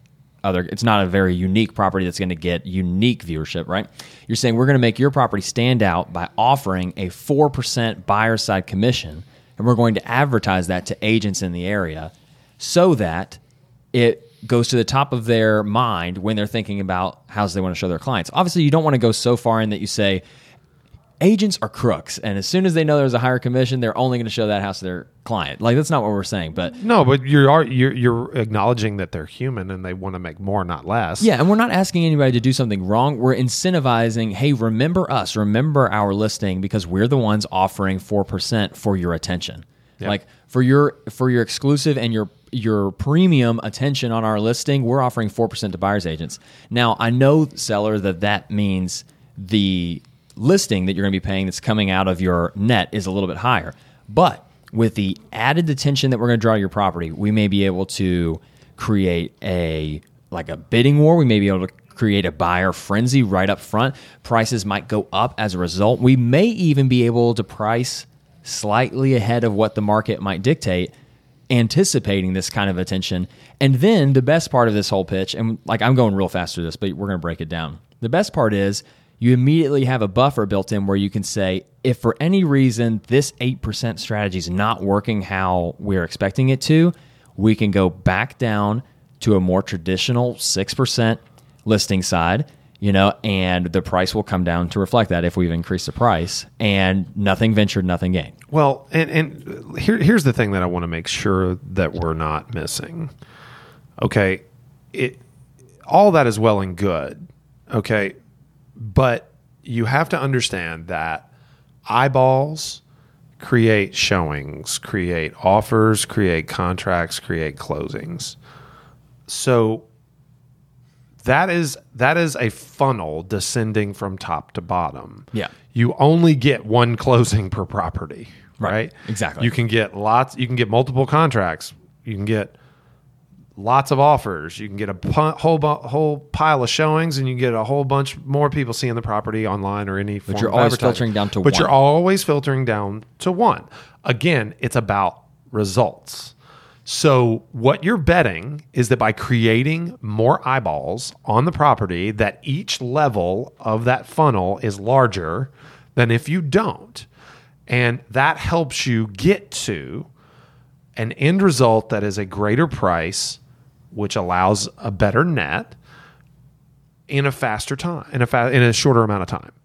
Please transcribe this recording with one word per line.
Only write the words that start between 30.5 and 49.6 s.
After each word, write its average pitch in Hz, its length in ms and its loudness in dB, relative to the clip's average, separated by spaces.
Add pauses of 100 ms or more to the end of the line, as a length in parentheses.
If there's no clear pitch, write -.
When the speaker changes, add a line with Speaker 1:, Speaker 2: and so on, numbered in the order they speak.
Speaker 2:
not 85 220 -6
less. 101 360 -2
Speaker 1:
Yeah, 208 160 4
and 156 100 4
we're 208 80 4
not 226 140 0
asking 180 340 0
anybody 143 280 4
to 120 80 2
do 131 120 2
something 107 320 -2
wrong. 120 320 0
We're 123 180 2
incentivizing, 117 1000 0
"Hey, 135 180 0
remember 123 580 0
us, 110 260 -2
remember 120 540 2
our 104 220 0
listing, 101 480 -2
because 95 260 -4
we're 95 220 0
the 139 80 2
ones 107 340 0
offering 95 500 0
four 101 240 -2
percent 101 520 -4
for 101 200 -2
your 87 180 -2
attention." 85 500 -6 (360)
Speaker 2:
Yep. 95 80 -8
Speaker 1:
Like, 101 180 -4 (220)
for 127 120 0
your, 139 360 4 (120)
for 127 220 -2
your 120 100 2
exclusive 139 560 0
and 117 160 -2
your, 107 160 -2 (220)
your 107 400 0
premium 139 720 2
attention 131 480 -4
on 113 140 -2
our 107 160 0
listing, 120 420 0
we're 123 180 0
offering 120 280 -2
four 113 200 -2
percent 98 240 -6
to 87 60 -10
buyer's 98 300 0
agents. 80 320 -8 (280)
Now, 117 300 2
I 117 120 0
know, 139 440 4
seller, 107 460 -2
that 92 200 -2
that 104 300 -2
means 95 540 -2 (340)
the 95 640 0 (340)